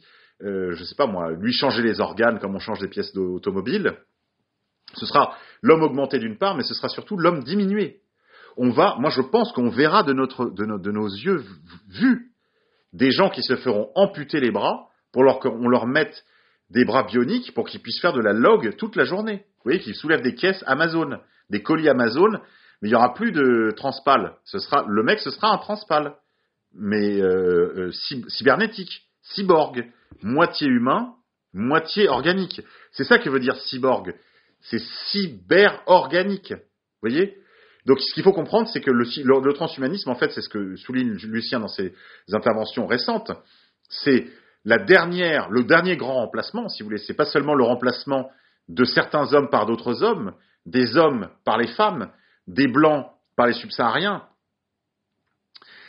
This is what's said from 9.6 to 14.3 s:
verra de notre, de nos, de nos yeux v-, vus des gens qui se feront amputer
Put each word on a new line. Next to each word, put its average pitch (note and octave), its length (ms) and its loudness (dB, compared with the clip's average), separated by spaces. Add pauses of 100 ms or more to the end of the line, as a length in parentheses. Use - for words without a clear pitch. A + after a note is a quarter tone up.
verra D3+ 360 4
de C#3 100 0
notre, B2+ 320 -2
de G2+ 180 -6
nos, G#2+ 140 -6
de F#2+ 120 -6
nos G#2+ 160 -2
yeux A2 300 -2
v-, B2+ 80 -6 (440)
vus F#3+ 420 0 (640)
des B2+ 160 2
gens D#3+ 180 4
qui B2+ 140 -8
se B2 140 0
feront A2 380 -2
amputer D#3+ 460 0